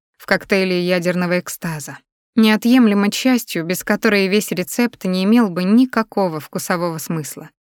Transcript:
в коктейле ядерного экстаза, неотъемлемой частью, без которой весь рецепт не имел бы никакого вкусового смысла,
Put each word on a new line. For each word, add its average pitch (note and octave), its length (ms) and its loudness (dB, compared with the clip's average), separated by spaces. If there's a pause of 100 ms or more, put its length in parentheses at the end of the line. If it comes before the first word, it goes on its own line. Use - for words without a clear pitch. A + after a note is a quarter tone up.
(180)
в - 80 -20
коктейле F#3 600 0
ядерного F3+ 520 0
экстаза, D#3 640 -10 (360)
неотъемлемой G#3+ 720 4
частью, A#3 540 -2
без F3 180 -4
которой G3+ 460 0
весь G3+ 220 0
рецепт F#3 560 -4
не F#3 180 0
имел A3 240 4
бы F3+ 160 -4
никакого G#3 760 2
вкусового E3+ 600 -4
смысла, D#3+ 500 -8 (220)